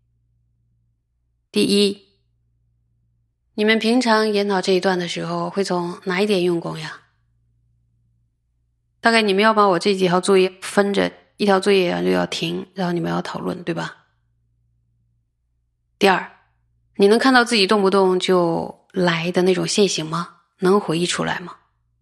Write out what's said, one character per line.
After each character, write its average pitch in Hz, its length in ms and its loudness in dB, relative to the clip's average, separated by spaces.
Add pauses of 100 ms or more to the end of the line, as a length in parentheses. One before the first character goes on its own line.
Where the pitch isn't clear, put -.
(1500)
第 208 120 -2
一， 196 580 -2 (1300)
你 214 100 -2
们 220 140 2
平 226 220 2
常 220 300 2
研 202 160 0
讨 196 140 0
这 190 120 0
一 185 80 2
段 185 180 0
的 175 100 -6
时 170 160 -8
候， 170 260 -6
会 196 140 -2
从 175 400 -4
哪 180 160 -2
一 208 60 0
点 196 160 0
用 175 180 0
功 160 180 -8
呀？ - 260 -14 (2000)
大 233 100 2
概 226 120 2
你 208 100 0
们 196 100 2
要 220 120 4
把 208 120 4
我 180 120 4
这 202 160 0
几 185 120 0
条 180 140 2
作 196 160 2
业 185 240 2
分 202 320 0
着， 185 180 0 (260)
一 214 100 -2
条 190 120 4
作 202 140 0
业 180 180 2 (120)
就 185 80 0
要 180 160 0
停， 175 480 -8
然 190 120 -6
后 175 60 -4
你 170 80 -4
们 165 100 -4
要 175 120 -4
讨 - 160 -10
论， 175 260 -8
对 170 100 -6
吧？ 82 300 -12 (1900)
第 - 80 2
二， - 320 0 (580)
你 202 100 4
能 214 120 6
看 262 140 2
到 247 100 6
自 240 120 -2
己 196 120 2
动 214 140 2
不 190 80 2
动 190 320 2
就 170 720 -2
来 175 400 -2
的 185 80 0
那 185 140 4
种 170 120 -4
现 196 220 2
行 165 160 -6
吗？ 165 380 -10 (160)
能 190 200 2
回 165 200 -4
忆 175 80 -2
出 160 180 -4
来 160 160 -4
吗？ 175 160 -16 (460)